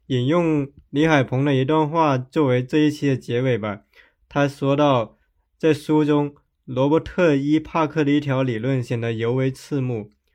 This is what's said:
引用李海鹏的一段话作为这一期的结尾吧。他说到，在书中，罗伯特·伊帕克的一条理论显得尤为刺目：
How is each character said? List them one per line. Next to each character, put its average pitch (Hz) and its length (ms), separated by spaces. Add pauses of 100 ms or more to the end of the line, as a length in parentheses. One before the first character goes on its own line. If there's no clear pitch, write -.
引 123 220
用 156 440 (180)
李 143 160
海 156 160
鹏 131 220
的 143 100
一 131 120
段 156 240
话 156 280
作 135 280
为 127 180
这 143 140
一 151 120
期 147 200
的 131 80
结 117 240
尾 127 160
吧。 101 240 (480)
他 143 180
说 139 260
到， 139 440 (400)
在 156 160
书 151 320
中， 147 300 (280)
罗 131 240
伯 156 100
特· 160 380
伊 147 240
帕 156 260
克 151 200
的 143 60
一 147 100
条 135 200
理 123 160
论 127 240
显 120 180
得 117 120
尤 113 220
为 131 180
刺 135 300
目： 117 300 (240)